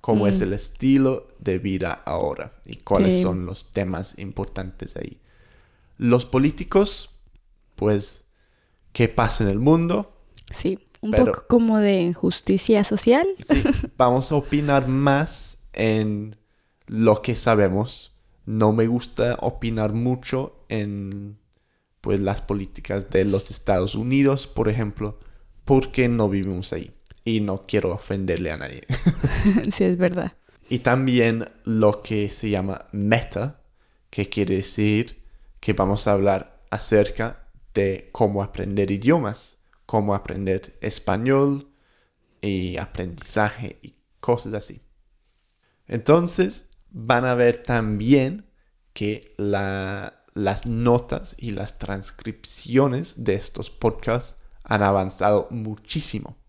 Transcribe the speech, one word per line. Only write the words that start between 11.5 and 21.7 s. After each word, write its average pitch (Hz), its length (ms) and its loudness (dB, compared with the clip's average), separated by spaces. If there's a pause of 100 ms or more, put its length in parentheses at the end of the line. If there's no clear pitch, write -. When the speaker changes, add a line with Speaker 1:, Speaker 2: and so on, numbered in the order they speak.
Speaker 2:
de 190 360 4
justicia 190 720 2
social. 247 420 4 (220)
Speaker 1:
Sí, 285 140 4
Speaker 2:
<laughs> - 340 0
Speaker 1:
vamos 127 360 4
a 151 40 2
opinar 143 520 2
más 139 680 0 (140)
en 107 640 0 (500)
lo 110 360 4
que 123 140 -2
sabemos. 104 800 0 (280)
No 110 280 2
me 113 160 2
gusta 120 520 -2
opinar 113 520 -2
mucho 127 760 -4
en, 101 720 -6 (600)